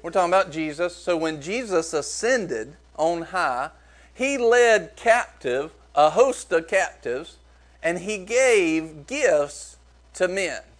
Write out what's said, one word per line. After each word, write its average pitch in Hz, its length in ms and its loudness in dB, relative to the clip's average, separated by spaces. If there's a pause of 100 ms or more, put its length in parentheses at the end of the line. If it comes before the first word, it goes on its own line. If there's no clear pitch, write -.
We're 170 80 -10
talking 175 220 2
about 185 200 2
Jesus. 160 440 -4
So 180 200 -2
when 160 260 -4
Jesus 190 520 -4
ascended 151 800 -4 (200)
on 165 280 -2
high, 156 460 -4 (440)
He 277 240 -2
led 233 580 4
captive 160 800 -2 (200)
a 151 180 6
host 240 420 2
of 165 140 0
captives, 165 680 -4 (480)
and 170 160 -2
He 202 180 -6
gave 180 880 2
gifts 175 680 -2 (400)
to 185 120 0
men. 175 340 -4 (180)